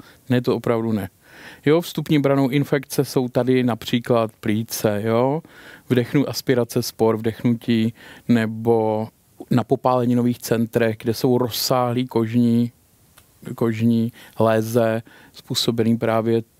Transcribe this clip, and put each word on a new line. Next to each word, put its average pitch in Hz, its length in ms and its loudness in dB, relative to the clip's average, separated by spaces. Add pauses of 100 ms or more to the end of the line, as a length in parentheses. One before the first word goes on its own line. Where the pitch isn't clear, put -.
(300)
Ne, 123 120 2
to 120 140 0
opravdu 117 360 -2
ne. 107 180 -2 (560)
Jo, 156 160 4
vstupní 156 380 0
branou 139 300 2
infekce 139 560 -2
jsou 127 240 -2
tady 127 340 0
například 117 760 0
plíce, 107 640 -2
jo, 127 360 0 (480)
vdechnu-, 123 400 0
aspirace 120 540 -2
spor, 110 340 0
vdechnutí, 113 760 0 (340)
nebo 110 800 0 (440)
na 135 120 2
popáleninových 123 760 2
centrech, 113 640 0
kde 113 100 -2
jsou 123 240 0
rozsáhlý 123 720 -2
kožní, 117 640 0 (840)
kožní 113 560 0 (280)
léze 113 600 2 (320)
způsobený 117 640 -2
právě 113 460 0 (160)